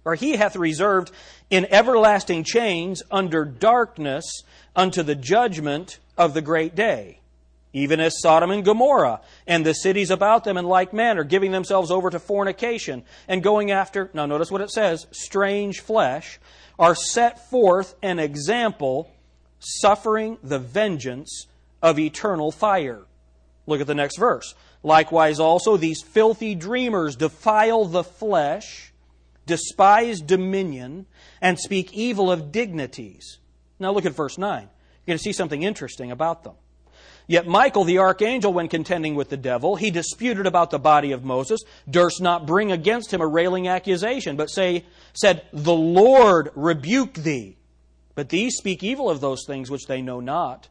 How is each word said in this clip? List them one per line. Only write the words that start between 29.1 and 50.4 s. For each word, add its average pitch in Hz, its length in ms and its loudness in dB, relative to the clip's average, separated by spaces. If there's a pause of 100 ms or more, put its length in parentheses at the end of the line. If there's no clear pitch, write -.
despise 202 720 2
dominion, 185 840 -4 (340)
and 180 160 2
speak 185 340 -4
evil 202 400 -2
of 156 200 -4
dignities." 147 880 -8 (400)
Now 190 120 -4
look 196 140 0
at 156 80 -2
verse 143 240 -6
nine. 170 320 -6 (380)
You're 175 80 0
gonna - 20 -4
see 202 160 -6
something 156 300 -4
interesting 135 480 -8
about 160 320 -4
them. 98 100 -18 (720)
"Yet 170 220 2
Michael 202 380 4
the 180 140 4
archangel, 202 520 2
when 175 160 -2
contending 160 480 -2
with 143 140 -4
the 143 80 -8
devil, 131 400 -2
he 208 140 -2
disputed 196 540 -4
about 175 260 2
the 147 80 -4
body 143 340 4
of 127 100 -8
Moses, 131 380 -4 (280)
durst 170 320 2
not 175 240 0
bring 196 240 0
against 196 440 -2
him 175 80 -2
a 160 60 0
railing 180 380 0
accusation, 185 680 -2
but 147 140 -4
say, 180 340 -2 (300)
said, 180 400 2
'The 151 200 2
Lord 180 800 6
rebuke 165 600 -2
thee.' 139 420 -6 (580)
But 147 140 -8
these 214 300 -2
speak 180 260 -6
evil 254 260 -4
of 143 120 -4
those 135 260 -4
things 135 240 -10
which 135 160 -10
they 131 140 -6
know 127 180 -10
not. 135 520 -8